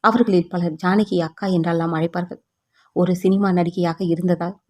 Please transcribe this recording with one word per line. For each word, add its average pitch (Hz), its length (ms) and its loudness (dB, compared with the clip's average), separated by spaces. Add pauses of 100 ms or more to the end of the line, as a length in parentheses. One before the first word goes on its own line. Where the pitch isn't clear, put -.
அவர்களில் 214 440 2
பலர் 175 300 -4
ஜானகி 196 420 0
அக்கா 160 260 -6
என்றெல்லாம் 170 480 0
அழைப்பார்கள். 170 460 -4 (560)
ஒரு 180 200 2
சினிமா 196 360 2
நடிகையாக 175 520 -2
இருந்ததால் 175 520 -2 (140)